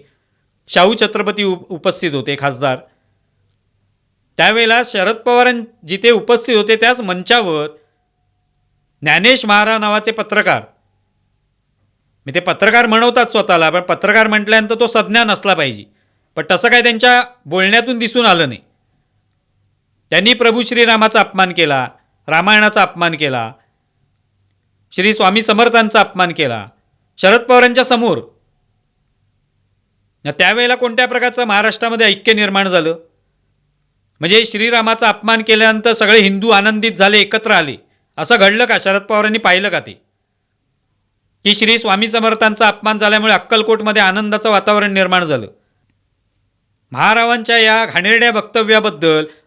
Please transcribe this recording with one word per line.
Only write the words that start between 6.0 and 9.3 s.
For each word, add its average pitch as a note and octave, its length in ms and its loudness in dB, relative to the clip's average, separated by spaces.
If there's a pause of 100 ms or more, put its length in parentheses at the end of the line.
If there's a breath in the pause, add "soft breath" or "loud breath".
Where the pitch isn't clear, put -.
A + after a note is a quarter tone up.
उपस्थित A#3 460 0
होते G#3+ 200 0
त्याच A#3+ 240 0
मंचावर F3+ 680 -2 (1300)
ज्ञानेश F#3+ 440 2